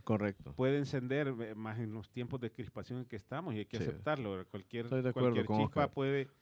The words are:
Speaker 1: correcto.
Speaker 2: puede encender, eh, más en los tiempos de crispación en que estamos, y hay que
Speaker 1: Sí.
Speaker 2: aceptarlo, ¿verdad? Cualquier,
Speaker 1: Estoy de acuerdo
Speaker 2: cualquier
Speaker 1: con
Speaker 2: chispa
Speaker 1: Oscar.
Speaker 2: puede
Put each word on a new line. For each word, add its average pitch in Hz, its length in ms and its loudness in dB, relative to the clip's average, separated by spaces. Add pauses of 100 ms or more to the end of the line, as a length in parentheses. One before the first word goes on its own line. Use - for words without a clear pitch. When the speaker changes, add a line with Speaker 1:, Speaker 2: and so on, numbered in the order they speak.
Speaker 1:
correcto. 101 500 2
Speaker 2:
puede 135 220 4
encender, 139 640 0
eh, 110 140 -6
más 110 240 -4
en 110 140 -2
los 110 160 -8
tiempos 123 300 -6
de 117 120 -4
crispación 120 480 -8
en 127 60 -8
que 113 120 -10
estamos, 143 360 -6
y 107 60 -2
hay 101 60 -4
que - 120 -10
Speaker 1:
Sí. 107 60 0
Speaker 2:
aceptarlo, 110 480 -2
¿verdad? 92 180 -6
Cualquier, 117 360 -8
Speaker 1:
Estoy 127 160 2
de 127 80 2
acuerdo 127 180 2
Speaker 2:
cualquier 120 180 4
Speaker 1:
con 107 120 2
Speaker 2:
chispa 110 240 2
Speaker 1:
Oscar. 139 120 2
Speaker 2:
puede 139 340 0 (140)